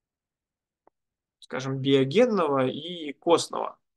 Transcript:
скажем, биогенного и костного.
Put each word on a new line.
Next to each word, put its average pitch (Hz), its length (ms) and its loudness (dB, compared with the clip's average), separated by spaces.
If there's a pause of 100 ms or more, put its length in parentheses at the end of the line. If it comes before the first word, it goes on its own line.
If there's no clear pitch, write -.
(1400)
скажем, 135 400 -8
биогенного 139 880 2
и 156 460 -10
костного. - 640 0 (200)